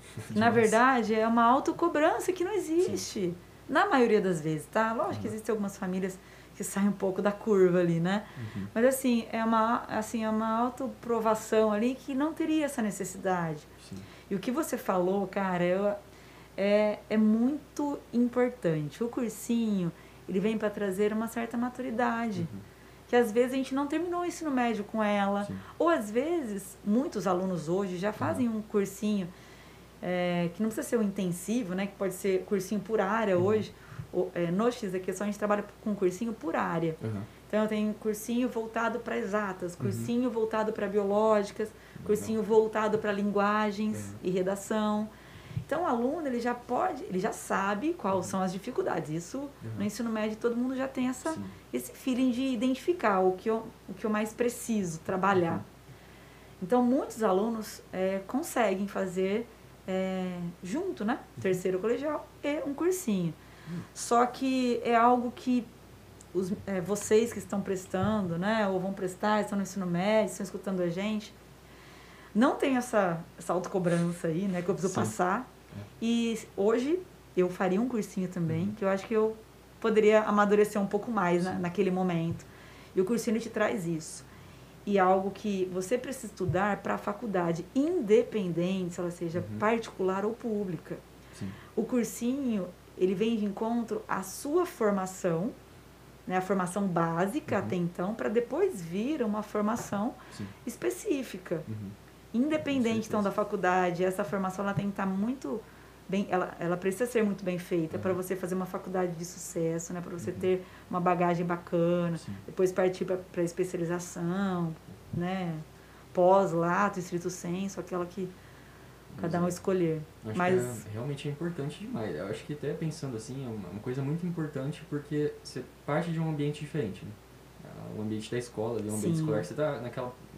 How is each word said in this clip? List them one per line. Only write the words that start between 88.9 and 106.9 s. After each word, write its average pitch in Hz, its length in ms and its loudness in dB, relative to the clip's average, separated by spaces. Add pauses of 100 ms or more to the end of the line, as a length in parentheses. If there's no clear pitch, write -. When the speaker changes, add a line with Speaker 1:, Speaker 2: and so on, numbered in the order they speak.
Speaker 2:
se - 80 -12
ela 175 100 -2
seja 175 280 -4
Speaker 1:
Uhum. 107 200 -8
Speaker 2:
particular 208 640 0
ou 220 80 -2
pública. 208 640 -4 (400)
Speaker 1:
Sim. 98 120 -8 (260)
Speaker 2:
O 226 80 0
cursinho, 233 840 0 (300)
ele 185 160 4
vem 220 240 2
de 208 80 0
encontro 220 640 -2
à 190 160 -2
sua 302 420 0
formação, 190 880 0 (760)
né, 185 120 -2
a 185 40 2
formação 190 460 0
básica 175 720 2
Speaker 1:
Uhum. 196 80 0
Speaker 2:
até 202 100 -2
então, 175 400 -2
pra 247 140 -2
depois 240 520 0
vir 220 400 -2
uma 214 220 0
formação 214 720 -2 (180)
Speaker 1:
Sim. - 160 -10 (180)
Speaker 2:
específica. 262 1040 -4
Speaker 1:
Uhum. 107 220 -8 (440)
Speaker 2:
Independente, 285 500 0
Speaker 1:
Com 226 60 2
Speaker 2:
então, 220 320 0
Speaker 1:
certeza. - 20 2
Speaker 2:
da 196 80 2
faculdade, 185 720 2
essa 185 200 0
formação, 196 420 -2
ela 202 80 -2
tem 202 160 0
que 196 80 -6
tá 196 80 -2
muito 220 560 -2 (480)
bem, 196 200 0
ela, 180 300 0
ela 170 180 0
precisa 190 280 0